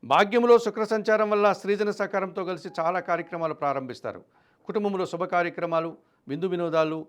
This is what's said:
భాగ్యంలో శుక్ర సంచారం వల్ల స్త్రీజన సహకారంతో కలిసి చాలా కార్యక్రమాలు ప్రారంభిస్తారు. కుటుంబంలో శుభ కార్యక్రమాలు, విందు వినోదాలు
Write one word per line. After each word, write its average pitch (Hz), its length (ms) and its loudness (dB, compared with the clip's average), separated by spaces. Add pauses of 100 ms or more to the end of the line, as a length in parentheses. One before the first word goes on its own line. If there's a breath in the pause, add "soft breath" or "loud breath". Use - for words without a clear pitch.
భాగ్యంలో 214 540 6
శుక్ర 220 260 0
సంచారం 214 460 2
వల్ల 208 220 4
స్త్రీజన 202 400 -2
సహకారంతో 196 520 -4
కలిసి 175 260 -8 (100)
చాలా 175 200 0
కార్యక్రమాలు 170 540 -4
ప్రారంభిస్తారు. 131 720 -6 (420 soft breath)
కుటుంబంలో 196 400 -2
శుభ 170 180 -6
కార్యక్రమాలు, 170 760 -2 (300 soft breath)
విందు 156 180 -4
వినోదాలు 160 640 0